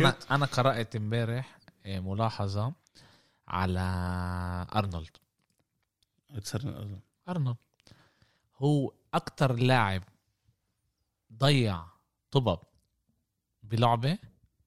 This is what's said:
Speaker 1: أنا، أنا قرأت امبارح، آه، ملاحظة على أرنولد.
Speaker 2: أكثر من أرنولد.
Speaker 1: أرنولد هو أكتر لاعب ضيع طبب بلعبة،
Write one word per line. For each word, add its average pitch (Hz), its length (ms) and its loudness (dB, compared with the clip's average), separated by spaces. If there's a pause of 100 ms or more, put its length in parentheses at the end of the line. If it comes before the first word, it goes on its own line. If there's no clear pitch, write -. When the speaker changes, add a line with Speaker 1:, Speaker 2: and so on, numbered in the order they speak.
Speaker 1:
أنا، 135 140 4 (160)
أنا 143 140 2
قرأت 123 500 0
امبارح، 117 640 -4 (260)
آه، 98 140 -6
ملاحظة 104 760 -2 (760)
على 92 320 0 (960)
أرنولد. 90 340 -2 (1200)
Speaker 2:
أكثر 110 340 -6
من - 80 -6
أرنولد. 101 260 -10 (300)
Speaker 1:
أرنولد 135 280 -4 (1000)
هو 143 360 2 (200)
أكتر 143 400 0
لاعب 117 500 2 (1300)
ضيع 113 500 2 (480)
طبب 113 280 2 (1040)
بلعبة، 117 540 2 (500)